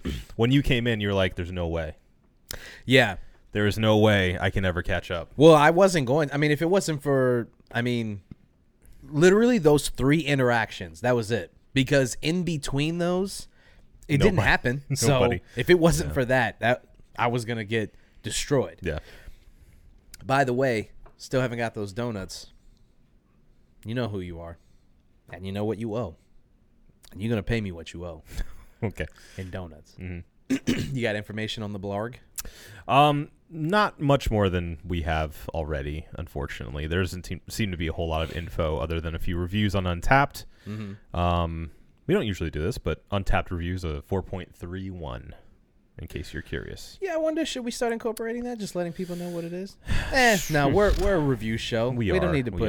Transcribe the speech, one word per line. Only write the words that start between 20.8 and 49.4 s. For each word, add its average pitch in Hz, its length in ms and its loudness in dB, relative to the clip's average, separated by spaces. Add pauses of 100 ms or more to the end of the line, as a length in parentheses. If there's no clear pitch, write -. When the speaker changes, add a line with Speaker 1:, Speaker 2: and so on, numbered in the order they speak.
Speaker 2:
still - 240 -2
haven't 120 180 -4
got 117 160 -4
those 104 180 -8
donuts. 107 600 -8 (1300)
You 107 100 -8
know 123 140 -2
who 101 120 -6
you 87 200 -10
are. 85 180 -14 (720)
And 90 140 -12
you 98 60 -6
know 104 120 -2
what 107 140 -2
you 110 180 -6
owe. 98 200 -6 (960)
And 92 100 -16
you're 110 80 -4
gonna 110 120 0
pay 117 180 0
me 101 120 -6
what 82 200 -14
you 85 120 -12
owe. 82 240 -12
Speaker 1:
<laughs> - 40 -18 (500)
Okay. - 240 -4 (320)
Speaker 2:
In 95 120 -10
donuts. 85 480 -14
Speaker 1:
Mm-hmm. 90 580 -8 (340)
Speaker 2:
<clears throat> 139 40 -6
You 127 80 -2
got 110 140 0
information 107 460 -6
on 101 100 -6
the 101 80 -8
blarg? 101 360 -6 (680)
Speaker 1:
Um, 147 440 4 (180)
not 170 520 0
much 139 300 4
more 104 200 4
than 85 360 -4
we 87 160 -2
have 78 520 -2
already, 76 580 -6
unfortunately. 71 720 -8
There 82 140 0
doesn't 90 240 -4
seem, 87 240 -10
seem 107 220 -2
to 87 80 -6
be 82 80 -2
a 78 80 -4
whole 85 140 -4
lot 80 140 0
of - 140 -6
info 80 420 -4
other 80 220 -4
than 80 140 -6
a 82 40 -8
few 85 200 -2
reviews 95 360 0
on 95 100 0
Untappd. 92 600 0 (240)
Speaker 2:
Mm-hmm. 104 500 -12
Speaker 1:
Um, 85 520 0 (360)
we - 60 0
don't 185 140 0
usually 90 240 -4
do 76 120 -4
this, 95 140 -2
but - 320 -6
Untappd 98 420 0
reviews 87 320 -6
a 76 200 -6
four 95 200 -2
point 92 320 -12
three 95 360 -12
one, 73 440 -12 (640)
in - 80 -12
case - 280 -10
you're - 80 -8
curious. - 580 -10
Speaker 2:
Yeah, 370 140 -6
I - 20 -2
wonder, 311 300 0
should 254 180 -8
we 240 60 -4
start 233 240 -2
incorporating 233 500 -6
that? 247 140 -8
Just 196 180 -8
letting 175 160 -4
people 175 240 -8
know 175 140 -8
what 170 140 -6